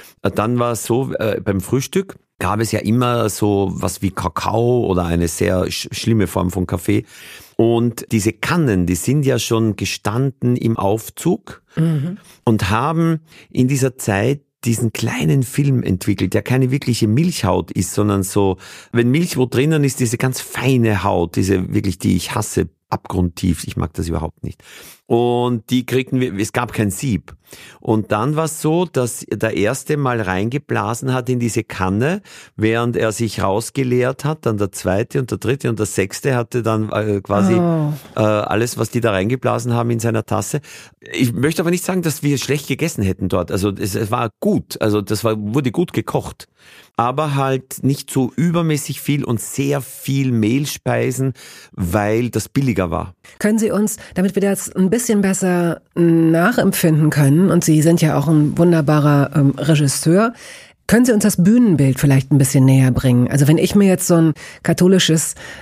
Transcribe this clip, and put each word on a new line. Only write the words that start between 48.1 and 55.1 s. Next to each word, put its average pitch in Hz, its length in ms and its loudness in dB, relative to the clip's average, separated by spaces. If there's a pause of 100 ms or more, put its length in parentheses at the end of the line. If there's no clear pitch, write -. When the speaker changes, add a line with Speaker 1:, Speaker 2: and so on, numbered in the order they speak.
Speaker 1:
so 131 260 -2
übermäßig 160 640 -2
viel 147 240 -2
und 117 160 -2
sehr 139 400 -4
viel 135 500 -4
Mehlspeisen, 123 1040 -2 (400)
weil 107 580 -2
das - 180 -4
billiger 98 420 0
war. 85 240 -6 (240)
Speaker 2:
Können 214 200 2
Sie 214 140 0
uns, 208 240 0 (180)
damit 185 220 0
wir 185 60 -2
das 196 280 -2
ein 190 200 2
bisschen 220 320 2